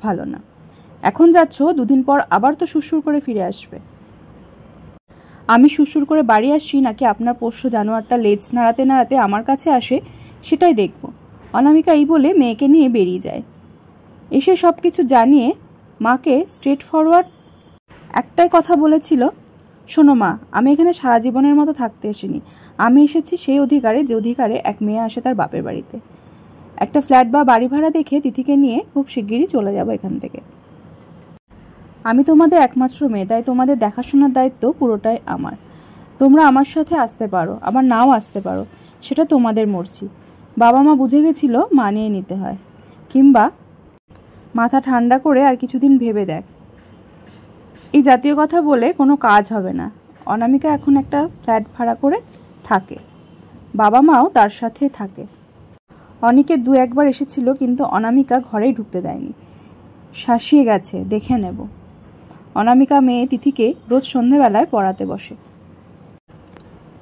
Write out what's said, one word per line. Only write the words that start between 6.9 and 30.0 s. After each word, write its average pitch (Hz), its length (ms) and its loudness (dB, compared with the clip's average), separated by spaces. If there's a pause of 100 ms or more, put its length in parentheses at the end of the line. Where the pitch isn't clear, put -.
আপনার 233 280 -2
পোষ্য 240 360 -6
জানোয়ারটা 220 480 -2
লেজ 208 360 -2
নাড়াতে 240 320 0
নাড়াতে 262 320 2
আমার 208 260 0
কাছে 269 280 -2
আসে, 254 300 -2 (420)
সেটাই 330 300 2
দেখব।" 202 380 -4 (420)
অনামিকা 311 400 2
এই 294 120 4
বলে 311 280 2
মেয়েকে 254 340 0
নিয়ে 294 220 4
বেরিয়ে 185 300 -2
যায়। - 220 -12 (920)
এসে 349 240 0
সব 339 260 2
কিছু 349 220 -2
জানিয়ে 254 500 2 (480)
মাকে 262 480 0
স্ট্রেট 277 340 -6
ফরওয়ার্ড 330 440 0 (840)
একটাই 339 380 0
কথা 330 240 2
বলেছিল, 302 520 0 (600)
"শোনো 285 260 4
মা, 247 240 0 (140)
আমি 254 200 0
এখানে 330 220 2
সারা 240 260 0
জীবনের 262 360 0
মতো 294 180 0
থাকতে 233 360 -8
আসিনি। 196 300 -10 (380)
আমি 247 260 4
এসেছি 311 340 -2
সেই 277 220 -2
অধিকারে, 262 440 0
যে 240 120 -4
অধিকারে 233 480 -4
এক 202 180 -4
মেয়ে 214 180 -4
আসে 226 220 -6
তার 254 140 -4
বাপের 151 280 -6
বাড়িতে। - 360 -12 (800)
একটা - 240 -2
ফ্ল্যাট 254 260 2
বা 285 160 0
বাড়ি 247 240 2
ভাড়া 302 220 -2
দেখে 294 320 -4
তিথিকে 262 340 -4
নিয়ে 277 280 0 (100)
খুব 277 140 -4
শিগগিরই 233 400 -4
চলে 202 260 -4
যাব 196 160 -6
এখান 196 300 -8